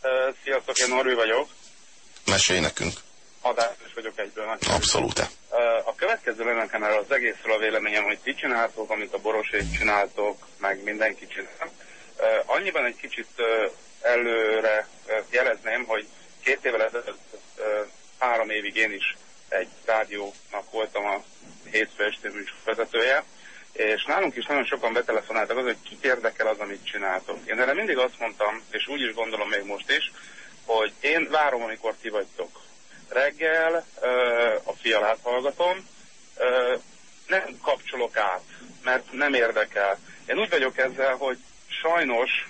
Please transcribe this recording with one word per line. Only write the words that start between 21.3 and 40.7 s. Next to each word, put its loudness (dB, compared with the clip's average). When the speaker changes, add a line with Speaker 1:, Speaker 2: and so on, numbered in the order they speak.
Speaker 1:
hétfő 0
esti -4
műsorvezetője, -2
és 0
nálunk 0
is -6
nagyon 0
sokan -2
betelefonáltak 0
az, 0
hogy 0
kit -12
érdekel 0
az, 2
amit -8
csináltok. -4
Én -2
erre 4
mindig 0
azt 0
mondtam, -2
és -4
úgy -6
is -2
gondolom -2
még -2
most -8
is, 0
hogy 2
én 2
várom, 4
amikor -4
ti -8
vagytok. -6
Reggel, 2
ö, 0
a -4
Fialát 2
hallgatom, 0
ö, 2
nem -2
kapcsolok -2
át, 0
mert 0
nem 0
érdekel. 2
Én -2
úgy 0
vagyok 2